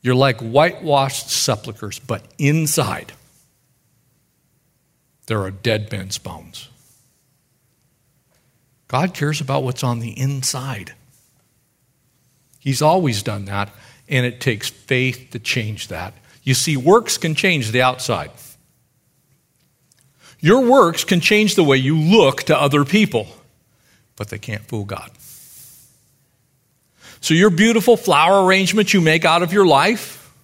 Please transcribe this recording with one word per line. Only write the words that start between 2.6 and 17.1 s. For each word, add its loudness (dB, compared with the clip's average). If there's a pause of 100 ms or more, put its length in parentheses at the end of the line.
there -2
are -8
dead -4
men's -10
bones. -18 (2250)
God -2
cares -4
about -4
what's -6
on -2
the -10
inside. -8 (1700)
He's -4
always 0
done -8
that, -6 (400)
and 0
it -8
takes -4
faith -4
to -12
change -8
that. -12 (280)
You 0
see, -2
works 2